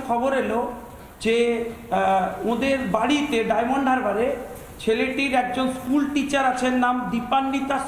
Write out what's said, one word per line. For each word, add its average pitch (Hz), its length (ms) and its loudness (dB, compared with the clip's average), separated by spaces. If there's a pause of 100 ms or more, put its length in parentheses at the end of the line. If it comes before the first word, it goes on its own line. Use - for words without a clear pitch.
খবর 240 260 0
এলো 226 380 0 (480)
যে, 226 160 2 (560)
আহ, 190 580 2
ওদের 269 280 2 (140)
বাড়িতে 262 520 2
ডায়মন্ড 240 440 2
হারবারে 240 480 2 (440)
ছেলেটির 254 540 0
একজন 254 360 0
স্কুল 277 440 0
টিচার 269 320 0
আছেন, 254 280 2
নাম 247 380 2
দীপান্বিতা 269 760 0